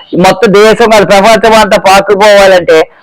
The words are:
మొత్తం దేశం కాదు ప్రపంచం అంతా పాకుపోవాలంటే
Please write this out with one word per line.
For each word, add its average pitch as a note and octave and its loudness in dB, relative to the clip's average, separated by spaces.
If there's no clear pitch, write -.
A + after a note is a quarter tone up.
మొత్తం F#3 0
దేశం G#3+ 0
కాదు G#3 0
ప్రపంచం G#3+ 0
అంతా G#3 -2
పాకుపోవాలంటే F#3+ 0